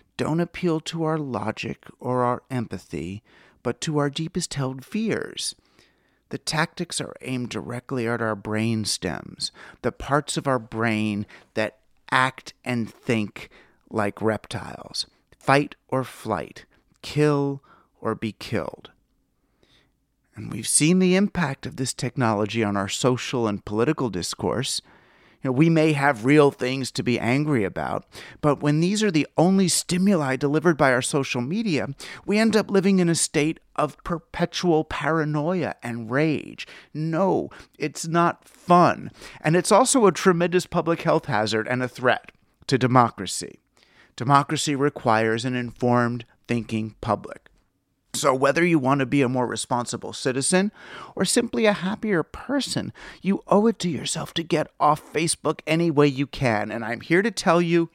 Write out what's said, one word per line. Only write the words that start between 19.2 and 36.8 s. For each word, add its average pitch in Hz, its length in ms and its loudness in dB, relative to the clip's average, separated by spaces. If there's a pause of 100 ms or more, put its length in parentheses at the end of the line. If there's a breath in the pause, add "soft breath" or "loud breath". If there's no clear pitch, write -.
And 113 160 -12
we've 113 160 -10
seen 170 340 4
the 185 160 4
impact 180 500 0
of - 100 -12
this 131 160 -4
technology 110 720 0
on 101 140 0
our 98 100 -2
social 123 580 0
and 101 160 -2
political 123 460 0
discourse. 90 720 -4 (640 soft breath)
You 135 60 -4
know, 127 80 0
we 160 120 6
may 160 240 4
have 139 320 2
real 143 280 8
things 127 400 -4
to - 100 -6
be 117 160 0
angry 131 460 0
about, 87 420 -6 (340 loud breath)
but 147 220 0
when 147 160 2
these 202 240 0
are 208 80 2
the 151 160 2 (100)
only 185 300 4
stimuli 175 680 0
delivered 147 400 2
by 135 160 6
our 123 100 2
social 131 380 -2
media, 147 480 -2 (360 loud breath)
we 202 140 2
end 220 160 4
up 208 160 2
living 180 300 4
in 170 80 4
a 165 80 2
state 156 420 0 (160)
of 143 300 -4
perpetual 170 800 -2
paranoia 151 960 -2
and 117 300 -8
rage. 143 520 -2 (300 loud breath)